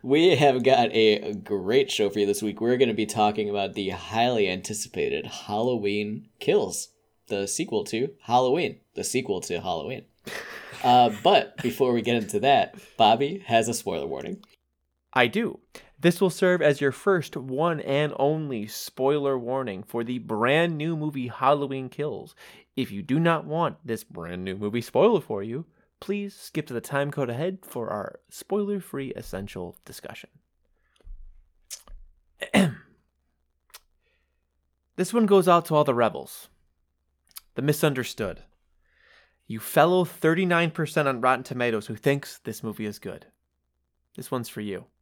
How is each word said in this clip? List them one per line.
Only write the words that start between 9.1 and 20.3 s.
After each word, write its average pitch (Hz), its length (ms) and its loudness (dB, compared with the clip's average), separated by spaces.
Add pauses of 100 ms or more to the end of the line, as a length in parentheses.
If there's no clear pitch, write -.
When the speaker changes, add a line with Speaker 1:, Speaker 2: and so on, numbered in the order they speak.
Speaker 1:
to 85 200 -6
Halloween. 87 440 -6 (800)
Uh, 123 280 8 (120)
but 175 380 4
before 123 320 2
we 117 80 2
get 120 200 2
into 101 200 -2
that, 131 340 4 (220)
Bobby 113 500 4
has 113 220 4
a 117 40 -2
spoiler 80 340 -4
warning. 69 360 -8 (680)
Speaker 2:
I 127 140 6
do. 208 320 -2 (400)
This 175 200 4
will 190 100 4
serve 180 320 2
as 147 200 4
your 139 100 2
first 180 460 0
one 143 420 -2
and 147 380 0
only 139 500 -2
spoiler 139 720 -2
warning 120 440 -6
for 117 200 -6
the 123 160 -4
brand 139 580 2